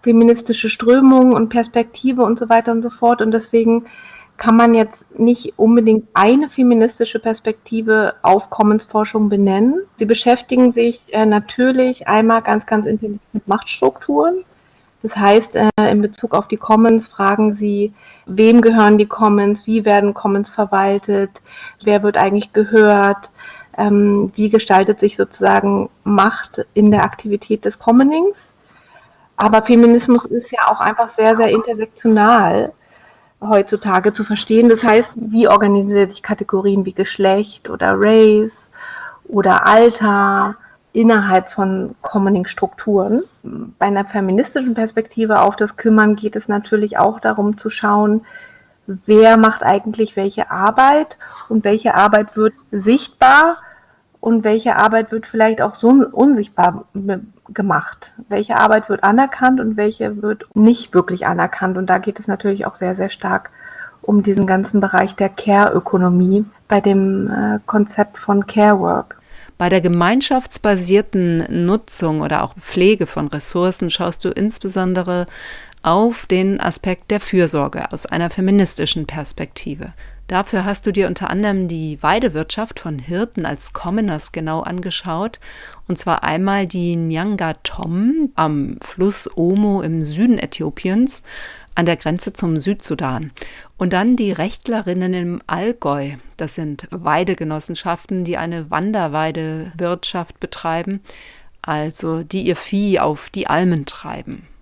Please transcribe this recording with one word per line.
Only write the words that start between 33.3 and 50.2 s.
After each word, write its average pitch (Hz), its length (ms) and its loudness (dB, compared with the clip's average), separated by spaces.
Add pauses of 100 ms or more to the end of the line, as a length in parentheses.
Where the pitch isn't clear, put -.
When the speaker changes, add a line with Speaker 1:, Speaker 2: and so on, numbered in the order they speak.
Speaker 1:
heutzutage 208 720 0
zu 214 100 -6
verstehen. 220 460 2
Das 226 120 4
heißt, 233 320 2
wie 226 340 0
organisiert 202 640 2
sich - 140 -20
Kategorien 196 600 -2
wie 185 80 -8
Geschlecht 196 760 -2
oder 190 260 -2
Race 214 760 4 (580)
oder 190 400 2
Alter 202 880 2 (380)
innerhalb 202 580 2
von 190 500 -4
Commoning-Strukturen? 202 1200 -2 (200)
Bei - 420 -8
einer 202 200 -2
feministischen 220 680 -2
Perspektive 220 680 -2
auf 196 160 0
das 208 180 -4
Kümmern 214 400 4
geht 208 220 -8
es 214 100 -10
natürlich 208 500 -2
auch 220 220 0
darum 214 400 -2
zu 214 100 -8
schauen, 208 560 0 (640)
wer 214 500 6
macht 220 240 2
eigentlich 214 540 -2
welche 196 340 -4